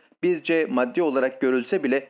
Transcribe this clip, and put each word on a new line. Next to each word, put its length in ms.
bizce 440
maddi 360
olarak 380
görülse 420
bile 280